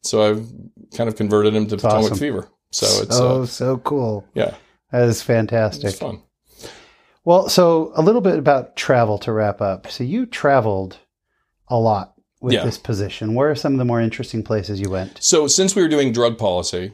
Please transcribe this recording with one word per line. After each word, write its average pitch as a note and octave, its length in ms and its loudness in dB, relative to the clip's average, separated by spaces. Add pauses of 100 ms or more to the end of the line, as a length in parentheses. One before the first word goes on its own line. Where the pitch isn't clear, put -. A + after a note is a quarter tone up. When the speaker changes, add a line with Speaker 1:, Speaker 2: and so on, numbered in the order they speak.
Speaker 1:
so G#2+ 200 0
I've G#2+ 240 0 (500)
kind A#2 120 -2
of A2 80 -6
converted G#2 360 2
him G#2+ 140 0
to G#2+ 40 -6
Speaker 2:
That's G#2 120 -6
Speaker 1:
Potomac G#2+ 300 2
Speaker 2:
awesome. G2 60 -4
Speaker 1:
fever. B2 280 -4 (240)
So - 160 -4 (160)
it's, - 140 -2
Speaker 2:
So, B2+ 260 2
Speaker 1:
uh, B2 40 -4
Speaker 2:
so B2+ 320 -4
cool. A#2 460 -4 (100)
Speaker 1:
yeah. - 180 -2 (400)
Speaker 2:
That B2 160 4
is A2+ 120 0
fantastic. A2+ 680 -2
Speaker 1:
It's G2 80 -8
fun. G2+ 220 -10 (1040)
Speaker 2:
Well, F3 240 4
so E3 480 4
a D#3+ 60 2
little A3 180 4
bit F3+ 180 2
about C#3 380 0
travel A#2 420 2
to A#2 140 -6
wrap G#2+ 280 -2
up. G2 300 -4
So - 140 -8
you A3 220 -4
traveled G#2+ 720 0 (680)
a B2 80 0
lot G#2+ 360 0 (280)
with B2 140 0
Speaker 1:
Yeah. G#2+ 100 0
Speaker 2:
this A#2 140 -4
position. G#2+ 560 -6
Where C#3 160 2
are D3 60 -2
some D3 160 -2
of C3+ 60 0
the B2+ 60 0
more A#2+ 160 0
interesting A2+ 440 -4
places G2+ 360 -4
you G2 100 -4
went? F#2+ 300 -6
Speaker 1:
So D#3 280 2
since F#3+ 260 2
we G3+ 80 2
were E3 60 2
doing C#3 240 2
drug A#2 260 0
policy F#2 560 -2